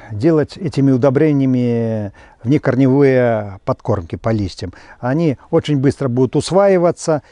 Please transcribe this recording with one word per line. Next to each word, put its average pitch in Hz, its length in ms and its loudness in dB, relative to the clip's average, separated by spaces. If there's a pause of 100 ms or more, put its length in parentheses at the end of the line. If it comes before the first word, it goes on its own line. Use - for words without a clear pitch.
(100)
делать 143 480 0
этими 139 320 0
удобрениями 123 1200 0 (300)
внекорневые 127 1200 2
подкормки 95 520 -4
по 110 140 -4
листьям. 101 440 -6 (260)
Они 139 380 -2 (120)
очень 151 280 0
быстро 131 300 0
будут 123 280 0
усваиваться, 170 960 0